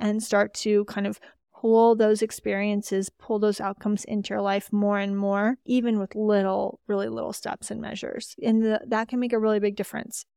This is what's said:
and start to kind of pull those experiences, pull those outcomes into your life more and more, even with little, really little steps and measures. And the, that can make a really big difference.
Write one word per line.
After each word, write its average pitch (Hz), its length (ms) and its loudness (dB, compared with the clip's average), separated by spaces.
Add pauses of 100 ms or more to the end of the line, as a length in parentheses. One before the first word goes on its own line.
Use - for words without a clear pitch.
and 214 200 0
start 208 340 0
to 208 320 2
kind 202 200 -4
of 208 140 -8 (340)
pull 226 400 6
those 220 280 4
experiences, 208 960 -2
pull 214 200 -2
those 208 220 2
outcomes 202 440 -4
into 208 300 -4
your 214 60 0
life 196 320 -2
more 202 260 2
and 202 180 -2
more, 202 480 0
even 233 360 2
with 190 160 -6
little, 202 720 0
really 202 200 0
little 226 240 -6
steps - 380 -10
and 220 100 -8
measures. - 640 -10
And 220 220 4
the, 220 240 2
that 226 200 -2
can 247 120 -2
make 240 120 -2
a 226 80 2
really 214 200 2
big 202 160 0
difference. - 480 -8 (120)